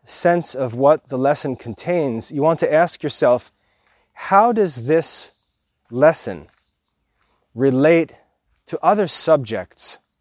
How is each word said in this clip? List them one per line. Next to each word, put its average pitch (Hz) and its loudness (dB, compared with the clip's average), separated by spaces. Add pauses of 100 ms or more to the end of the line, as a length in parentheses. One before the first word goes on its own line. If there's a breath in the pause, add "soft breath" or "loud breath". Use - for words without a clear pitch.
sense - -2
of 127 -4
what 139 2
the 135 -6
lesson 139 -2
contains, 123 -6
you 143 -4
want 160 2
to - -2
ask 165 0
yourself, 123 0 (600)
"How 214 2
does 160 -2
this - -2 (640)
lesson 120 0 (1040)
relate 139 2 (500)
to 160 -10
other 190 2
subjects - -4 (220)